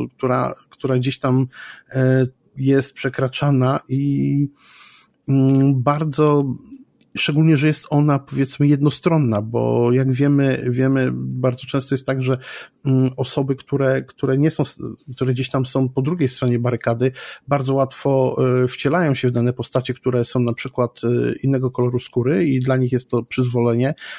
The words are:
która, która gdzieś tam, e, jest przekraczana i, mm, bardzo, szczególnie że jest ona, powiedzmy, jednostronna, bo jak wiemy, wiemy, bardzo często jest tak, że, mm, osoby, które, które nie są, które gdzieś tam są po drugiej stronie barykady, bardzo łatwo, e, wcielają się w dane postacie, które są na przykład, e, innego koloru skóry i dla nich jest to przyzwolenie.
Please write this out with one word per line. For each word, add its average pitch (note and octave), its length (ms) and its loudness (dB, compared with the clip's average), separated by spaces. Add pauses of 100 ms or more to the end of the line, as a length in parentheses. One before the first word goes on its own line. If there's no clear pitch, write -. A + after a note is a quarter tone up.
(180)
która, B2+ 360 0 (160)
która C3 280 -2
gdzieś B2+ 220 -2
tam, C3 280 2 (440)
e, C3 360 2 (300)
jest C3+ 360 0
przekraczana C3 920 0
i, C#3 600 0 (800)
mm, C3+ 560 4
bardzo, D3 720 2 (640)
szczególnie D#3 400 2
że D3 100 2
jest D3+ 220 -2
ona, D3 300 2
powiedzmy, C3+ 480 -2
jednostronna, C#3+ 760 2
bo A#2 500 2
jak C3 200 2
wiemy, C3+ 580 2
wiemy, C3 440 2
bardzo B2+ 540 -4
często C#3 280 -2
jest C3 100 -8
tak, C3+ 180 -2
że, B2+ 140 0 (480)
mm, C3 320 2
osoby, C3 380 -2
które, C3 460 -2
które C3+ 360 -2
nie D3+ 140 2
są, D#3 120 -2 (520)
które C3 180 -2
gdzieś B2+ 160 -4
tam C3 160 -2
są C3 240 -2
po C3 120 -4
drugiej D3 280 -2
stronie A#2+ 300 -2
barykady, A#2+ 520 0 (360)
bardzo C3+ 260 0
łatwo, C3+ 640 0 (260)
e, B2 40 2
wcielają D#3 460 0
się B2+ 140 -2
w B2 40 2
dane A#2+ 220 0
postacie, B2 400 -4
które B2 320 -2
są - 140 -4
na A#2+ 140 0
przykład, - 500 -6
e, A#2+ 320 0
innego C3 360 -2
koloru B2 280 -2
skóry C#3+ 480 0
i C3 120 0
dla B2+ 180 0
nich B2+ 140 0
jest B2+ 180 -2
to A#2+ 140 -2
przyzwolenie. B2 680 0 (260)